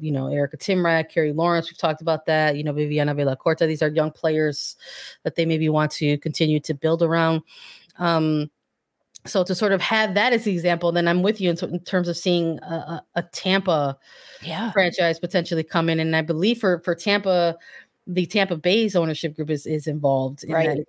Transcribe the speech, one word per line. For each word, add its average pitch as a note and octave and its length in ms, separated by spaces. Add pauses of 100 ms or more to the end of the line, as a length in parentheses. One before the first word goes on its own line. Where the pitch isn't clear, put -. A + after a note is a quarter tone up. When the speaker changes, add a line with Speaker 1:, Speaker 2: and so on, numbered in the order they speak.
Speaker 1:
you D#3 100
know, C3+ 160
Erica C#3+ 300
Timrak, E3+ 520
Carrie D#3 240
Lawrence. E3 380
We've - 80
talked D#3+ 240
about D#3+ 240
that. D#3 300
You D3 80
know, D3+ 80
Viviana D3 420
Villacorta. D3 520
These D#3 160
are D#3 60
young D#3 220
players D#3 640 (460)
that - 140
they E3 100
maybe D#3 220
want D3+ 240
to D3 260
continue D3+ 420
to D3+ 140
build D#3+ 280
around. E3 400 (560)
Um, D#3 520 (720)
so F#3 200
to F#3 100
sort G3 180
of F#3 100
have A3 320
that A3 180
as A#3 120
the G#3 80
example, E3+ 380
then E3+ 160
I'm F3 160
with G#3+ 180
you F#3 100
in, E3+ 60
t-, E3+ 100
in F3 140
terms F3+ 280
of E3+ 80
seeing E3+ 440
a, E3+ 140
a, E3 300 (120)
a F3 60
Tampa F3 720 (460)
Speaker 2:
Yeah. F3+ 300
Speaker 1:
franchise F3 480
potentially E3+ 420
come E3 260
in. D#3+ 120
And D#3+ 160
I D#3+ 60
believe E3+ 360
for, F3+ 220
for - 140
Tampa, F#3 640 (500)
the F3+ 200
Tampa F#3+ 300
Bay's G3+ 400
ownership D#3+ 400
group D3+ 120
is, D3+ 180
is D3+ 200
involved C#3 580
in D3 80
Speaker 2:
Right. E3 160
Speaker 1:
that D3 100
as D3 100